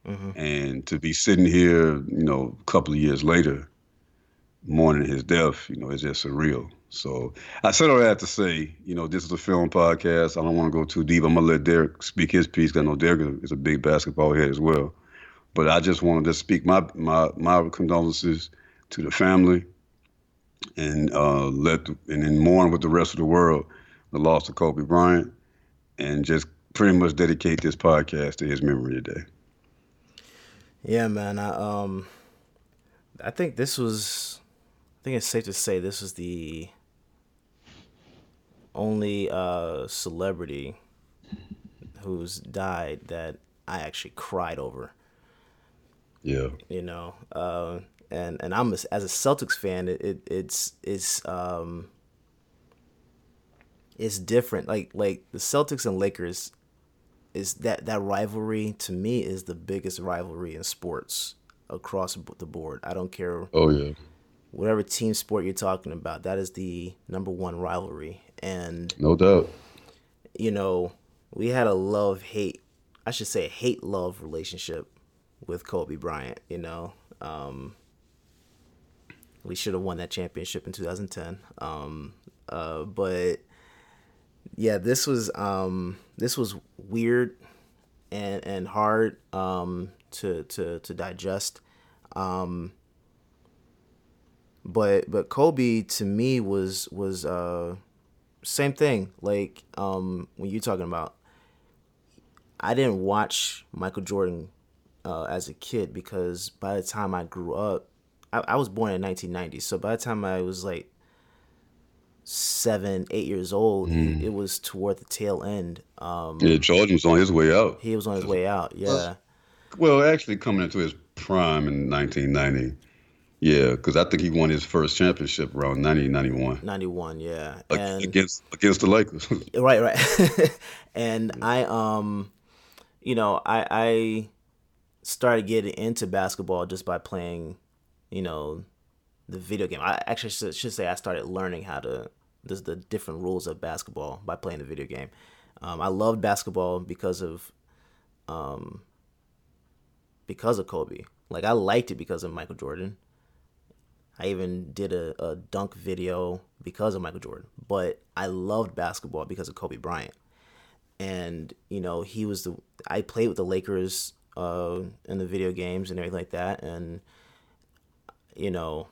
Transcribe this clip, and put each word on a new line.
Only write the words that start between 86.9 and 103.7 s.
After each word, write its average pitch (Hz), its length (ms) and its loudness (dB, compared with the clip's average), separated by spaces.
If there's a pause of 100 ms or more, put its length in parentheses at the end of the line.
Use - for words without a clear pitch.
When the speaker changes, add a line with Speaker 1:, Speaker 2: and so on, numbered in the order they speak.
Speaker 1:
and, 101 340 -6
and 92 220 -6
hard, 107 500 2 (160)
um, 90 580 -4 (200)
to, 87 320 -6
to, 85 360 -8
to - 140 -14
digest. 92 680 -6 (540)
Um, 92 560 -6 (1900)
but, 101 480 2
but 98 180 -2
Kobe 131 540 2
to - 220 -4
me 120 340 0
was, 95 500 -2
was, 95 360 -6
uh, 87 500 -4 (680)
same 143 300 -2
thing. 117 380 0 (100)
Like, 101 420 -2 (140)
um, 92 500 -4 (100)
when 98 120 -8
you're 104 120 -6
talking 92 240 -4
about, 85 300 -6 (1400)
I 110 140 0
didn't 120 260 2
watch - 720 0